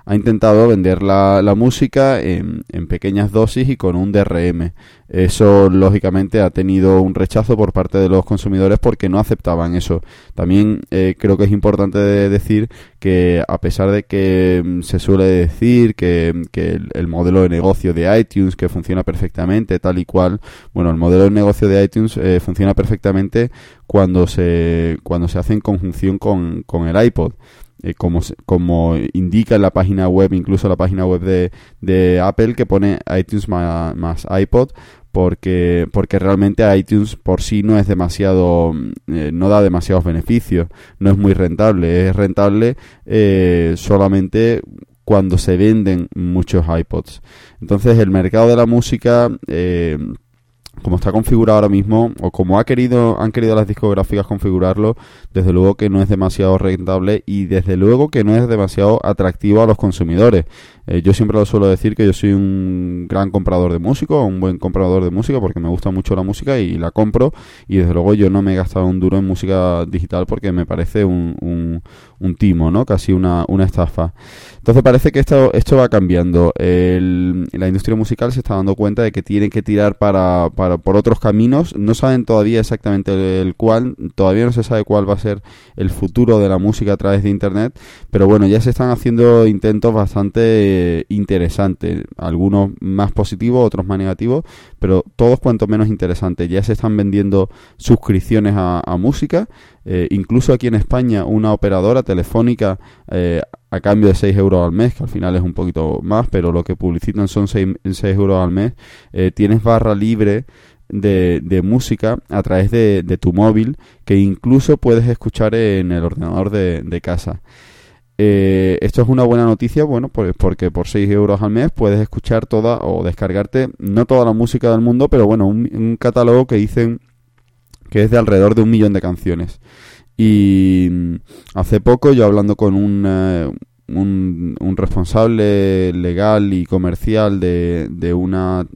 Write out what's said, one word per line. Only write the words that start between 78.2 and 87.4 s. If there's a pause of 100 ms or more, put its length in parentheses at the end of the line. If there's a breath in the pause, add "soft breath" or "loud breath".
se
está
dando
cuenta
de
que
tiene
que
tirar
para,
para,
por
otros
caminos.
No
saben
todavía
exactamente
el,
el
cuál, (200)
todavía
no
se
sabe
cuál
va
a
ser (360 loud breath)
el
futuro
de
la
música
a
través
de
Internet, (320 loud breath)